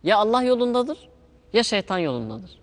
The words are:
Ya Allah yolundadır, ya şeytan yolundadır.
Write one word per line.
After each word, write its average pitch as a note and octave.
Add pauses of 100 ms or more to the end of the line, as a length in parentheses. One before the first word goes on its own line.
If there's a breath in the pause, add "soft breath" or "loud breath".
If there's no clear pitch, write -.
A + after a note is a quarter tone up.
Ya G3+
Allah A3+
yolundadır, B3 (440)
ya A#3
şeytan G3
yolundadır. B2